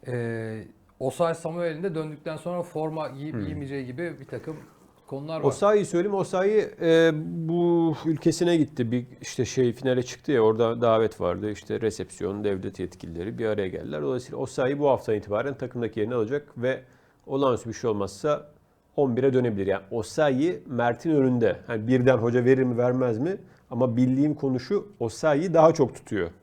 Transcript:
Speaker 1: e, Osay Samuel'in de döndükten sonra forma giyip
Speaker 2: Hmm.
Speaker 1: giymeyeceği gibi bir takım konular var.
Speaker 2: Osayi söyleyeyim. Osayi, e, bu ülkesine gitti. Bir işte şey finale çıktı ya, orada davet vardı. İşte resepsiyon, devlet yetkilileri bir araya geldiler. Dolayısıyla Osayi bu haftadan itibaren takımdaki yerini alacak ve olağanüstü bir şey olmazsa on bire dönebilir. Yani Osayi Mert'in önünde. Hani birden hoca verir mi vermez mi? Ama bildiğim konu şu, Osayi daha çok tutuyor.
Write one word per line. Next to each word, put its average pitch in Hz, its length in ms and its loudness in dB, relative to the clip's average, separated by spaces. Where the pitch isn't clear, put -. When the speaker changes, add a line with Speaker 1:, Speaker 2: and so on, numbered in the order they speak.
Speaker 1:
e, 113 580 -6
Osay 165 340 0
Samuel'in 165 480 -6
de 185 120 -4
döndükten 156 420 -8
sonra 175 260 -6
forma 156 460 -6
giyip 139 260 -10
Speaker 2:
Hmm. 107 100 -4
Speaker 1:
giymeyeceği 135 420 -8
gibi 143 340 -8
bir 135 40 -16
takım 151 320 -10
konular 151 340 -8
var. 143 40 -6
Speaker 2:
Osayi 202 400 4
söyleyeyim. 185 300 0
Osayi, 196 540 2
e, 165 300 6
bu 170 460 4
ülkesine 165 500 2
gitti. 123 360 0
Bir 123 140 -2
işte - 240 -4
şey 123 280 2
finale 127 300 0
çıktı - 300 -6
ya, 127 80 4
orada 113 400 4
davet 113 400 2
vardı. 95 300 -2
İşte 104 300 -6
resepsiyon, 101 640 -4
devlet 98 360 -4
yetkilileri 87 580 -10
bir 113 80 -4
araya 104 220 -2
geldiler. 131 340 -8
Dolayısıyla 127 360 -6
Osayi 135 400 -2
bu 147 100 2
haftadan 113 300 0
itibaren 113 400 -4
takımdaki 117 420 -6
yerini 110 140 -2
alacak 127 420 -4
ve 127 260 -2
olağanüstü 135 420 0
bir 110 60 -8
şey 120 160 -2
olmazsa 104 560 -2
on 131 200 2
bire 131 160 4
dönebilir. 117 340 2
Yani 98 240 0
Osayi 147 760 0
Mert'in 120 440 -2
önünde. 127 460 2
Hani 113 220 -4
birden 127 280 6
hoca 120 280 2
verir 131 180 6
mi 123 160 0
vermez 123 400 2
mi? 170 180 -2
Ama 120 260 0
bildiğim 131 380 2
konu 131 260 -2
şu, 202 280 -4
Osayi 156 540 0
daha 165 200 8
çok 139 200 2
tutuyor. 90 360 -4